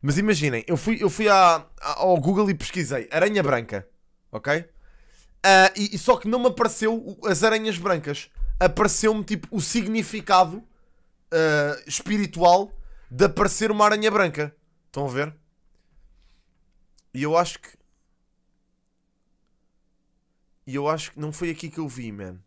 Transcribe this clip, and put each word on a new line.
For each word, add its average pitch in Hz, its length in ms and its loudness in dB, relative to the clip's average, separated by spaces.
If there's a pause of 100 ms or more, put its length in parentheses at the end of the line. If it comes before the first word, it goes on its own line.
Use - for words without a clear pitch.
mas 143 160 0
imaginem, 147 500 0
eu 165 80 0
fui, 220 260 -4
eu 196 80 2
fui 214 200 0
à, 180 360 6 (140)
à, - 220 -8
ao 180 180 4
Google 196 300 0
e 196 60 0
pesquisei 135 560 -6
aranha 190 320 0
branca, 117 440 -4 (440)
ok? 156 380 -6 (720)
Ah, 190 340 8
e, 202 200 -4
e - 20 -4
só 254 200 2
que 202 100 -8
não 240 120 0
me 240 80 2
apareceu 233 480 0
o, 226 320 -8
as 180 160 0
aranhas 220 340 0
brancas. 165 520 -4 (300)
Apareceu-me, 208 640 2
tipo, 202 280 -6
o 220 80 -4
significado, 196 1040 0 (680)
ah, 151 540 2
espiritual 185 880 2 (380)
de 127 160 2
aparecer 202 460 0
uma 208 140 4
aranha 214 240 2
branca. 160 460 -2 (320)
Estão 139 180 -8
a 135 40 -6
ver? 143 240 -6 (1800)
E 131 100 -8
eu 156 140 0
acho 175 220 -2
que, - 180 -20 (3000)
e 131 100 -12
eu 143 120 -2
acho 156 240 -4
que - 80 -20
não 151 120 -8
foi 165 180 -6
aqui 160 200 -10
que 160 100 -14
eu 156 80 -6
vi, 120 240 -12
man. 95 360 -14